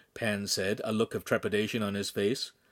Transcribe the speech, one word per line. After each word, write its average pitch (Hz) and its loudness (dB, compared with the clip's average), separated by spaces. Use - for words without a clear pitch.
Pan 101 0
said, 101 0
a 113 -2
look 110 2
of 98 -4
trepidation 107 0
on 101 0
his 101 -2
face. 101 0